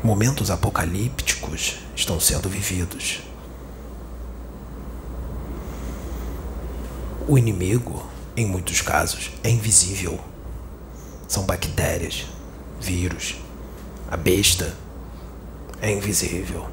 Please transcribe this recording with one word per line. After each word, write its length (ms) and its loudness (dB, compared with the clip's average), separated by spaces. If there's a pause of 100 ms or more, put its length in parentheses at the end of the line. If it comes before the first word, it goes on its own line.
Momentos 420 6
apocalípticos 1300 0 (140)
estão 240 0
sendo 300 4
vividos. 720 -2 (4000)
O 100 8
inimigo, 720 4 (300)
em 80 4
muitos 340 0
casos, 520 2 (120)
é 60 4
invisível. 680 4 (1080)
São 160 2
bactérias, 840 2 (540)
vírus. 560 0 (760)
A 60 0
besta 580 6 (1080)
é 100 4
invisível. 800 0